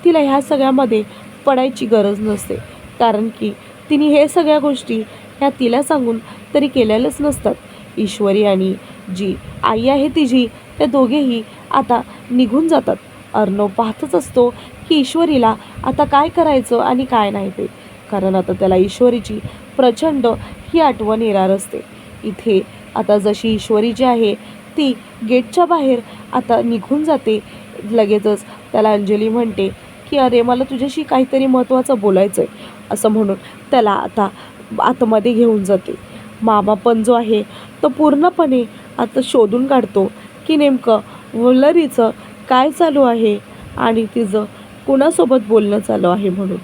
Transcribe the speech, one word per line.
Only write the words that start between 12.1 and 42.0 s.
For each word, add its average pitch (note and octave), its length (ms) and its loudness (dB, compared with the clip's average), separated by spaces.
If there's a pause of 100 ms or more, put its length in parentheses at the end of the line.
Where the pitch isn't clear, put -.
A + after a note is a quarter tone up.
निघून B3+ 380 2
जातात. C4+ 280 0 (380)
अर्णव G#3 320 0
पाहतच A3 480 -4
असतो B3+ 360 0 (380)
की E4 60 2
ईश्वरीला C#4 600 2 (300)
आता C4 200 -2
काय C#4+ 240 2
करायचं C#4+ 520 0
आणि B3+ 240 0
काय A3 260 0
नाही G3 200 -6
ते, - 160 -8 (440)
कारण F#3+ 240 -2
आता F#3 180 -2
त्याला F#3+ 240 2
ईश्वरीची G#3+ 600 0 (380)
प्रचंड C4 500 2 (480)
ही E4 60 2
आठवण A3+ 420 0
येणार G3 280 0
असते. G3 300 -4 (440)
इथे G3+ 360 0 (340)
आता G#3 240 0
जशी G#3 300 -2
ईश्वरी A3 440 0
जी A#3 120 -2
आहे, A3+ 300 2 (420)
ती C#4 180 0 (340)
गेटच्या B3+ 360 2
बाहेर C#4 360 2 (320)
आता A#3+ 300 0
निघून A#3 420 -2
जाते, B3+ 360 0 (500)
लगेचच G#3 520 0 (300)
त्याला G#3+ 200 2
अंजली G#3 360 0
म्हणते A3 400 -2 (420)
की, D4 60 -2
"अरे, B3 260 2
मला B3 220 0
तुझ्याशी C4+ 380 -4
काहीतरी C4+ 440 0
महत्त्वाचं B3+ 520 2
बोलायचं G3 440 2
आहे," - 140 -4 (340)
असं G#3 180 -2
म्हणून G#3 280 0 (340)
त्याला A#3 200 4
आता G3 380 -2 (520)
आतमध्ये A3+ 520 2
घेऊन A3 320 2
जाते. F#3+ 300 -2 (480)
मामा G#3+ 320 2
पण A3+ 280 0
जो A3 100 2
आहे, A3 300 0 (400)
तो D4+ 60 2
पूर्णपणे D4 760 2 (340)
आता A#3+ 260 -2
शोधून A#3+ 420 2
काढतो A3 460 0 (340)
की D#4+ 100 0
नेमकं C4+ 420 2 (360)
वल्लरीचं B3+ 760 2 (380)